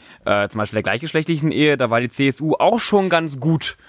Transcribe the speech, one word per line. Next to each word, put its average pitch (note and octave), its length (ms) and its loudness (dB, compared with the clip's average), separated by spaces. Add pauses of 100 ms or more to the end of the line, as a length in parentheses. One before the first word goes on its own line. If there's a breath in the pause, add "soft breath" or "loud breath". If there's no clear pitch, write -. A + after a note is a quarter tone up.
(260 loud breath)
äh, G2+ 220 0
zum G#2+ 120 -8
Beispiel G#2+ 180 -4
der G#2+ 60 0
gleichgeschlechtlichen D#3 680 -2
Ehe, D3 240 2
da B2+ 140 0
war A#2 100 2
die B2 100 -2
C C#3 180 0
S C3 120 0
U D#3 140 0
auch G3+ 260 2
schon G3 300 2
ganz D#3+ 300 0
gut D#3 380 -2 (120)